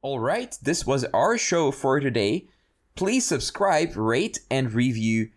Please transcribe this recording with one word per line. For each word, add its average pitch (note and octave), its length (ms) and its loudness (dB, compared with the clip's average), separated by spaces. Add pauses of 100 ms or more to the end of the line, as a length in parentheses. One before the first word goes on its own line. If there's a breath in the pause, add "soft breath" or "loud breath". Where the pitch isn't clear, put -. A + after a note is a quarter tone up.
All C3+ 180 -4
right, G3+ 400 -2
this - 260 -2
was C3 200 0
our F#3 320 2
show E3+ 320 2
for C3+ 300 0
today. A#2+ 480 0 (460 soft breath)
Please A3+ 300 0
subscribe, E3 720 0
rate, A#2 440 0 (100)
and B2+ 240 -2
review A2+ 640 2